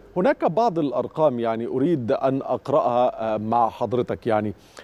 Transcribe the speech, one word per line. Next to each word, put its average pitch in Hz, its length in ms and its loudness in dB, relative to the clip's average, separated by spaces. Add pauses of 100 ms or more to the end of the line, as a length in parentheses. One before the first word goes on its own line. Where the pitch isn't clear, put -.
(180)
هناك 285 280 2
بعض 190 340 0
الأرقام، 131 600 0
يعني، 113 280 -2
أريد 131 440 0
أن 135 300 0
أقرأها، 120 920 0
آه، 107 40 0
مع 113 320 2
حضرتك. 117 580 -4
يعني، 107 260 0 (300)